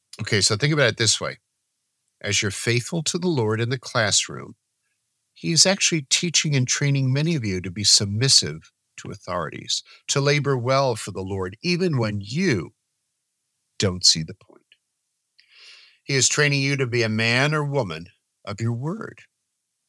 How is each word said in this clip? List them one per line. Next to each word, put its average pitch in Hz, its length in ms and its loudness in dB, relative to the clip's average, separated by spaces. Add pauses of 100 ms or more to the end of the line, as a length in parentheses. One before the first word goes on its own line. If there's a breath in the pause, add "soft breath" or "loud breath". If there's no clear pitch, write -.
(200)
Okay, 110 200 0
so 107 160 2
think 151 160 2
about 143 160 4
it 107 80 0
this - 240 2
way. 73 180 -8 (800)
As 101 220 -2
you're 104 80 -2
faithful 120 540 -2
to - 140 -2
the 175 100 -2
Lord 110 320 0
in 117 100 -2
the 120 80 -2
classroom, - 760 -2 (800)
he 165 200 -4
is 160 120 6
actually 185 380 2
teaching 160 520 0
and 127 140 2
training 139 420 2
many 151 240 0
of 131 100 -2
you 95 180 -2
to 92 80 -8
be 98 140 -4
submissive 101 840 2 (280)
to - 120 -14
authorities, - 720 -6 (260 loud breath)
to 143 120 0
labor 139 380 2
well 131 380 2
for - 140 -8
the 95 120 -6
Lord, 95 400 -6
even 175 340 0
when 104 240 0
you 117 540 -2 (1040)
don't 90 260 0
see - 180 4
the 78 120 -10
point. - 260 -20 (1400 loud breath)
He 143 120 -4
is 127 140 4
training 143 320 2
you 139 160 0
to 135 100 0
be 117 160 0
a 113 60 2
man 117 460 2
or 151 100 0
woman 98 420 -4 (380)
of 98 160 -8
your 117 140 0
word. 151 460 -8 (680)